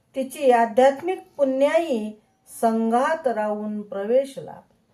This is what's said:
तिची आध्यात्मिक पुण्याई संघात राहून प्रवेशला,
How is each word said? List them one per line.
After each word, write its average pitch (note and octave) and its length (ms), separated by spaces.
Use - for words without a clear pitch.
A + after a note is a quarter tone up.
तिची C4+ 340
आध्यात्मिक C4 720
पुण्याई C#4 760
संघात A#3 680
राहून G#3+ 560
प्रवेशला, G#3 760